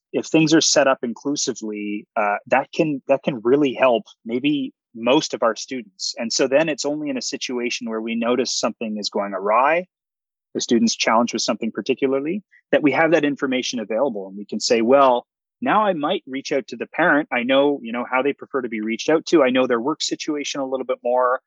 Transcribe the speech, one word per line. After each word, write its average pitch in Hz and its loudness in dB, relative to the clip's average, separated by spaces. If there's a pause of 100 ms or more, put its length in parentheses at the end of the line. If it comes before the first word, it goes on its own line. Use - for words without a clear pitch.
(120)
If 131 -4
things 160 2
are 160 6
set 143 4
up 135 2
inclusively, 107 -6
uh, 104 0 (100)
that 123 0
can, 151 0
that 135 2
can 127 -2
really 135 4
help 120 2 (220)
maybe 131 -2 (220)
most 120 2
of 123 -2
our 113 2
students. - -10
And 117 -6
so 139 2
then 143 2
it's 147 -6
only 147 -4
in 135 -6
a 117 -6
situation 123 -6
where 110 -4
we 113 -4
notice 117 0
something 113 -4
is 104 -6
going 101 -4
awry, 123 2 (720)
the 240 -4
student's - 2
challenged 117 2
with 113 -4
something 113 -4
particularly, 139 -2 (280)
that 143 4
we 147 4
have 156 2
that 160 4
information 131 -2
available 107 -4
and 95 -16
we 104 -12
can 110 -8
say, 113 2
"Well, 127 4 (340)
now 165 2
I 196 2
might 156 -4
reach 131 -10
out 139 -2
to 127 -12
the 113 -8
parent. 156 2
I 123 0
know, 139 2
you 113 -10
know, 120 -6
how 127 0
they 139 0
prefer - -6
to 123 -6
be 110 -4
reached 110 -4
out 156 2
to. 160 6
I 127 4
know 127 4
their 123 2
work 143 -4
situation 147 -6
a 135 -4
little 131 -4
bit 127 -4
more. 123 2